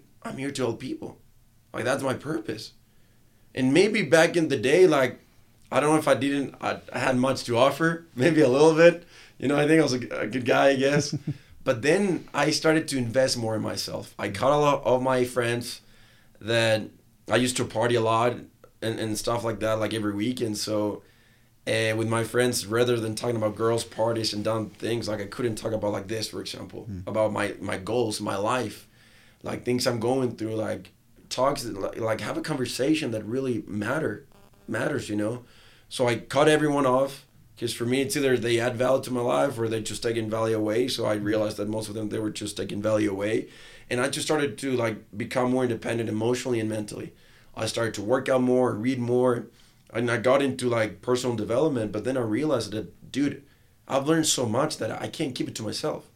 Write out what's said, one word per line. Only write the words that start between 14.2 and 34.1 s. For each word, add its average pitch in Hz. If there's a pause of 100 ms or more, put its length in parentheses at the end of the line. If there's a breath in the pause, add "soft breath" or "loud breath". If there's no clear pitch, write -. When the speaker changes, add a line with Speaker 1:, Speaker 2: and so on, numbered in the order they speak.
Speaker 1:
caught 120
a 147
lot 139
of 123
my 127
friends 120 (580 soft breath)
that 113 (440)
I 104
used 123
to 120
party 120
a 113
lot 113 (500)
and, 113
and 107
stuff 113
like 110
that, 110
like, 107
every 104
weekend. 110
So, 104 (640 soft breath)
uh, 110
with 113
my 113
friends, 120
rather 120
than 110
talking 120
about 107
girls' 113
parties 113
and 104
dumb 110
things, 110
like, 104
I 101
couldn't 113
talk 110
about, 104
like, 101
this, 107
for 92
example, 92
Speaker 2:
Hmm. 98
Speaker 1:
about 107
my, 104
my 98
goals, 107
my 104
life, 113 (540 soft breath)
like, -
things 123
I'm 120
going 123
through, 110 (120)
like, 98 (380)
talks, 135
like, 98
like, 110
have 135
a 160
conversation 143
that 107
really 123
matter, 107 (400)